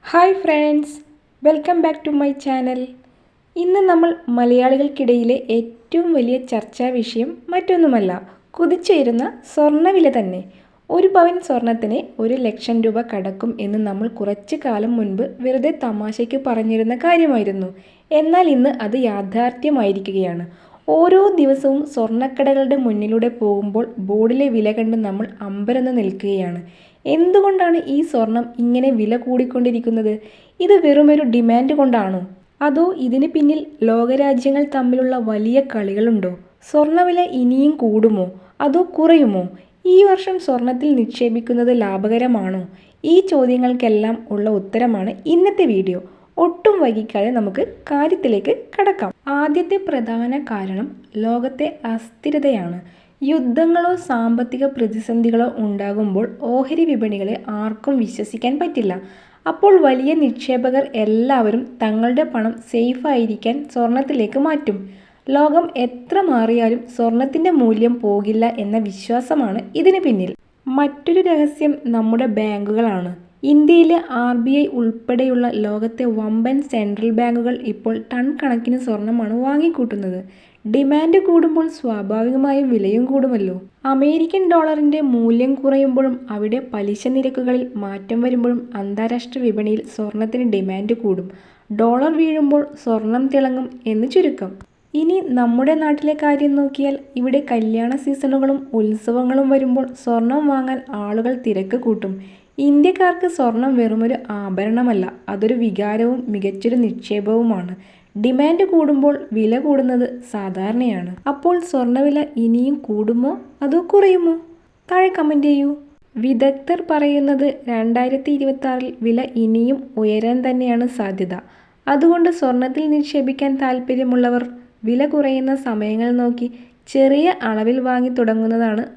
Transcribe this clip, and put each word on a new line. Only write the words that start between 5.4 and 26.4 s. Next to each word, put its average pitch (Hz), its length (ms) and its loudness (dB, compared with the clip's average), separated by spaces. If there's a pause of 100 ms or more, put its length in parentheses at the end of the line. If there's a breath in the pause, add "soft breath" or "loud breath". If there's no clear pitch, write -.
ഏറ്റവും 330 600 -2
വലിയ 247 220 0 (140)
ചർച്ചാ 240 440 -4
വിഷയം 233 340 -2 (240)
മറ്റൊന്നുമല്ല, 330 580 2 (460 loud breath)
കുതിച്ചുയരുന്ന 320 680 2 (260)
സ്വർണ്ണവില 311 680 4
തന്നെ. 185 240 -4 (540 soft breath)
ഒരു 381 200 4
പവൻ 349 200 4 (120)
സ്വർണത്തിന് 233 520 -2 (240)
ഒരു 240 140 0 (100)
ലക്ഷം 226 380 -2
രൂപ 226 260 0
കടക്കും 196 400 -6 (140)
എന്ന് 208 240 -2
നമ്മൾ 202 200 -4 (100)
കുറച്ചു 202 460 -4
കാലം 226 340 -2
മുൻപ് 202 240 -2 (220)
വെറുതെ 262 280 0 (120)
തമാശയ്ക്ക് 220 640 -4
പറഞ്ഞിരുന്ന 226 580 -2
കാര്യമായിരുന്നു. 220 640 2 (520 loud breath)
എന്നാൽ 339 340 4
ഇന്ന് 254 180 2 (140)
അത് 226 100 -4 (120)
യാഥാർത്ഥ്യമായിരിക്കുകയാണ്. 196 1400 -2 (520 loud breath)
ഓരോ 359 260 6 (160)
ദിവസവും 269 420 2 (120)
സ്വർണ്ണക്കടകളുടെ 269 920 0
മുന്നിലൂടെ 220 420 0 (140)
പോകുമ്പോൾ 202 420 0 (240)
ബോർഡിലെ 226 460 2
വില 214 240 0
കണ്ട് 226 300 -2
നമ്മൾ 196 180 -4 (220)
അമ്പരന്ന് 233 500 -2
നിൽക്കുകയാണ്. 190 640 -4 (540 loud breath)